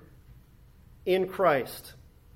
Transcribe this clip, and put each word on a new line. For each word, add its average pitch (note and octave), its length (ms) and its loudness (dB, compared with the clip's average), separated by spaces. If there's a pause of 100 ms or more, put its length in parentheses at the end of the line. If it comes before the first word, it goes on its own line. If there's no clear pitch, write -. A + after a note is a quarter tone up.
(1080)
in F#3 200 2
Christ. D#3 680 0 (420)